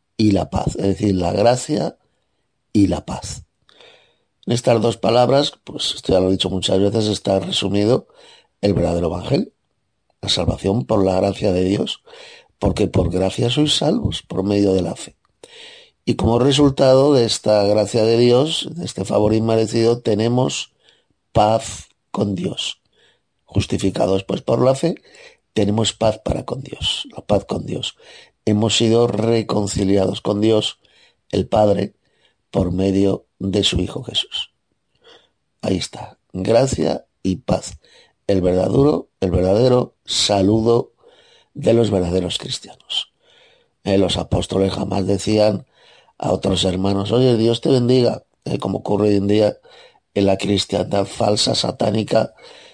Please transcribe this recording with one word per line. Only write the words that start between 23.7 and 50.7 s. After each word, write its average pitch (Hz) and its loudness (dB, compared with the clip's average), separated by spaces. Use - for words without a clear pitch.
pues, - -6
por 120 0
la 131 4
fe, 165 -2
tenemos 107 0
paz 113 -2
para - -4
con 131 -8
Dios, - -8
la - -14
paz 104 0
con - -6
Dios. - -8
Hemos 107 2
sido 117 4
reconciliados 104 0
con 104 -2
Dios, 110 2
el - -2
Padre, 104 2
por 90 -2
medio 95 0
de 95 0
su 90 -2
Hijo - -6
Jesús. - -8
Ahí 95 -2
está, - -12
gracia 113 0
y 95 -2
paz, - -6
el 95 2
verdadero, 104 2
el 92 0
verdadero 107 2
saludo 110 2
de 92 0
los 117 2
verdaderos 90 -2
cristianos. - -10
Eh, 98 2
los 95 2
apóstoles 90 -2
jamás 95 -4
decían 107 0
a - -4
otros 95 0
hermanos, 98 -2
"Oye, 123 4
Dios 117 2
te 160 -2
bendiga", 123 2
eh, - -4
como 95 -4
ocurre 104 0
hoy 104 2
en 101 0
día 104 2
en 98 2
la 98 2
cristiandad 98 -2